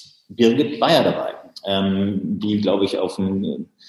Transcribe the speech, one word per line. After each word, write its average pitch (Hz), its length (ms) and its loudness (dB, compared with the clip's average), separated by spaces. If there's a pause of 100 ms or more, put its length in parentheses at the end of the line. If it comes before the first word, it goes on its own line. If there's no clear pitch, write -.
(280)
Birgit 117 520 2
Bayer 147 240 4
dabei, - 300 -2 (320)
ähm, 98 720 -2
die, 104 220 0
glaube 98 240 2
ich, 98 120 -4
auf 92 200 -4
ein, 98 500 -4 (200)